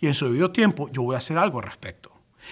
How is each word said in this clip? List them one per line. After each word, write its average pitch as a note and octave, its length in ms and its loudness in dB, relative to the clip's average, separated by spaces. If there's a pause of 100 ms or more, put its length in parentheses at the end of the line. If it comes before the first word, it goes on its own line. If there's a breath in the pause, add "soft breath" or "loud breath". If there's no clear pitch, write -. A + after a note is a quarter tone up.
Y E3 60 2
en C#3+ 80 4
su C#3 120 0
debido D3 240 2
tiempo F3+ 400 2
yo B2+ 120 -4
voy B2+ 120 0
a B2+ 40 -2
hacer D#3+ 180 -4
algo E3+ 220 2
al G#2 60 -8
respecto". - 480 -16 (400 loud breath)